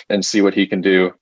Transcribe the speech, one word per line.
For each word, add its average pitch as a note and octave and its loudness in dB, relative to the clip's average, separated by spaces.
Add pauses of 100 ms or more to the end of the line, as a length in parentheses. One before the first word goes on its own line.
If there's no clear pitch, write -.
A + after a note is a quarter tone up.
and G2+ -2
see - -2
what G2 2
he G2+ 0
can F#2+ -4
do. F#2 2